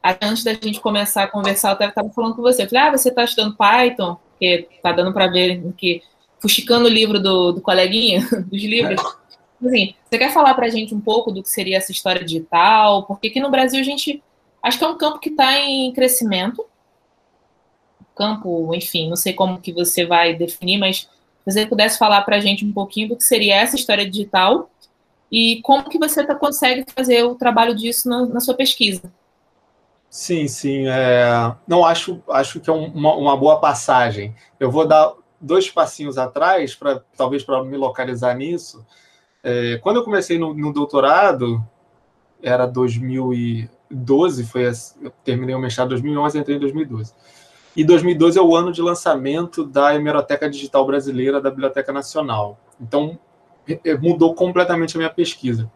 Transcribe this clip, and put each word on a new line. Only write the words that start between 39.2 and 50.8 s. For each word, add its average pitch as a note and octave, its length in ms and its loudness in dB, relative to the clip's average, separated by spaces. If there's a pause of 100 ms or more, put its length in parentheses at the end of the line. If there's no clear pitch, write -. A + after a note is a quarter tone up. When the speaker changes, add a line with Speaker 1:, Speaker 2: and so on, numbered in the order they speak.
Speaker 2:
É, A#2+ 360 -4
quando G#3 200 0
eu A#3+ 60 0
comecei F#3+ 340 -2
no, D#3+ 160 -4
no D3+ 200 -4
doutorado, C#3+ 920 2 (760)
era B2 240 2
dois B2 320 -2
mil B2+ 360 -4
e A#2 360 -4 (200)
doze, C#3 540 0
foi B2 220 -2
as, A#2 360 -6
eu C3+ 100 -14 (120)
terminei B2+ 320 -4
o C3 40 -4
mestrado B2+ 280 -4
em - 40 -6
dois B2+ 100 -2
mil D3 120 -4
e D3 40 -2
onze, D3 200 0
entrei C#3+ 200 -2
em - 20 -6
dois C#3 140 -2
mil D#3 100 -4
e - 20 -2
doze. A2+ 280 -12 (600)
E D#3 80 0
dois E3 180 8
mil F3 120 2
e D#3 40 -2
doze E3 200 4
é F#3+ 40 6
o E3 140 6
ano F3 160 2
de E3+ 100 -6
lançamento E3+ 840 -2
da C#3+ 300 2
Hemeroteca D3 560 -2
Digital C#3 360 0